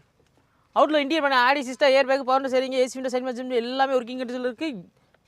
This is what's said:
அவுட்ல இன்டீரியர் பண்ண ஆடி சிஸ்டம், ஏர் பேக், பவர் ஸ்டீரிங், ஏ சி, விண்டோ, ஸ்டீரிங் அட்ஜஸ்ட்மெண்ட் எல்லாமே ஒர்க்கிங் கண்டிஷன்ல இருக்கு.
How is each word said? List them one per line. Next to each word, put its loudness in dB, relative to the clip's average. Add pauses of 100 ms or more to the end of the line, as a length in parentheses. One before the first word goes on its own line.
(760)
அவுட்ல 4
இன்டீரியர் 0
பண்ண 2
ஆடி 4
சிஸ்டம், 2
ஏர் 4
பேக், 0
பவர் 0
ஸ்டீரிங், 0
ஏ 2
சி, -8
விண்டோ, -6
ஸ்டீரிங் -4
அட்ஜஸ்ட்மெண்ட் -4
எல்லாமே 0
ஒர்க்கிங் -4
கண்டிஷன்ல -6
இருக்கு. -6 (600)